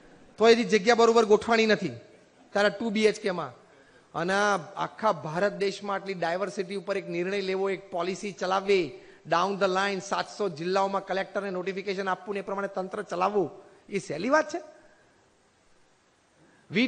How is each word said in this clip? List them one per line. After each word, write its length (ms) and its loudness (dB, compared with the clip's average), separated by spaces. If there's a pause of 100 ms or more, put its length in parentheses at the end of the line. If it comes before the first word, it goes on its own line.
(380)
તો 100 4
એની 240 6
જગ્યા 280 4
બરોબર 260 8
ગોઠવાણી 440 4
નથી 260 0 (580)
તારા 220 2
ટુ 140 -6
બી 160 2
એચ 140 2
કે 120 -2
માં. 200 -6 (640)
અને 200 0 (420)
આખા 460 0
ભારત 340 -2
દેશમાં 400 -4
આટલી 240 -8
ડાયવર્સિટી 640 -4
ઉપર 140 -4
એક 120 -6
નિર્ણય 340 -4
લેવો, 280 -2
એક 200 -6
પોલિસી 440 -6
ચલાવવી, 520 0 (380)
down 320 2
the 120 2
line 340 0
સાતસો 480 -4
જિલ્લાઓમાં 540 0
કલેક્ટરને 460 -4
નોટિફિકેશન 580 -4
આપવું 260 -4
ને 60 -4
એ 20 -8
પ્રમાણે 320 -6
તંત્ર 300 -6
ચલાવવું, 440 0 (400)
એ 100 -6
સહેલી 320 -4
વાત 180 4
છે? 120 -6 (2000)
We 180 2